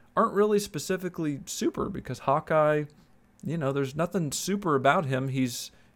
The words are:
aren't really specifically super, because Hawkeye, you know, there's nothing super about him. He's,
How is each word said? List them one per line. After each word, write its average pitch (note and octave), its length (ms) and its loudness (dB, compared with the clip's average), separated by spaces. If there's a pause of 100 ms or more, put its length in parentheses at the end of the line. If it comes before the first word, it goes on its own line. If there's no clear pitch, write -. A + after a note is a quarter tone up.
(160)
aren't G3+ 180 2
really G#3 260 4
specifically F3 840 -4
super, - 440 -4
because - 300 -8
Hawkeye, D3+ 640 2 (600)
you D#3 140 -4
know, C#3 160 -2
there's C#3 220 -2
nothing E3 360 -2
super F#3+ 440 0
about C#3 300 4
him. C3 220 0
He's, C3 440 -2 (240)